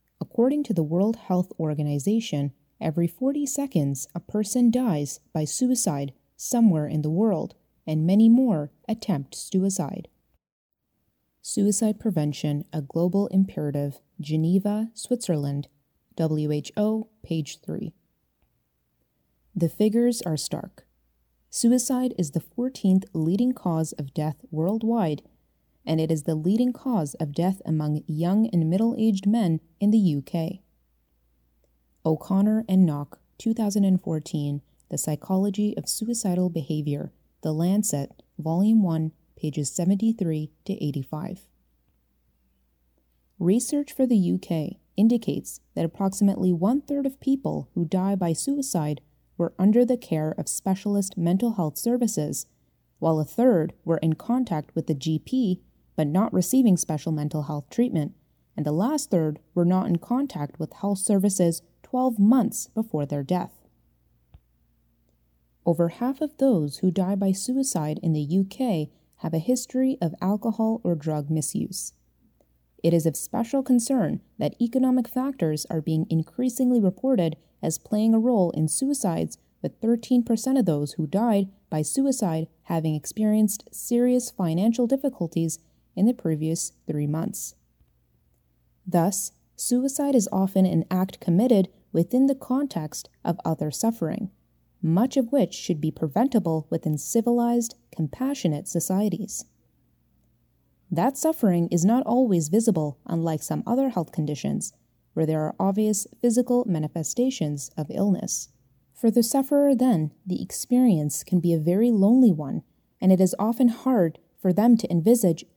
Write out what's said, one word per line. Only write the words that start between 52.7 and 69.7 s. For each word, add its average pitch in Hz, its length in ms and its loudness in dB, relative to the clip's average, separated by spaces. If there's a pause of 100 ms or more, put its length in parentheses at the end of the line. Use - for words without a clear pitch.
while 160 180 2
a 156 60 0
third 220 480 2 (140)
were 165 140 0
in 160 160 2
contact 233 600 -4
with 160 120 -4
the 160 60 0
G 151 260 -2
P 226 420 -2 (340)
but 156 120 0
not 185 260 0
receiving 196 420 4
special 160 380 -2
mental 151 300 -4
health 143 260 -8
treatment, 170 440 -2 (440)
and 151 80 -2
the 147 80 0
last 262 360 -2
third 156 300 0 (160)
were 175 80 2
not 180 240 2
in 170 120 0
contact 240 600 -6
with 160 140 -8
health 202 260 -4
services 190 640 2 (200)
twelve 254 380 -2
months 220 480 4
before 185 380 -4
their 143 180 -4
death. 180 300 -2 (2000)
Over 170 260 0
half 262 320 -4
of 294 180 -6
those 175 380 2
who 185 120 0
die 180 240 0
by 196 200 0
suicide 190 680 -4
in 165 120 0
the 151 80 0
U 170 220 0
K 190 460 -4 (280)
have 165 160 -6
a 165 60 0
history 254 640 -2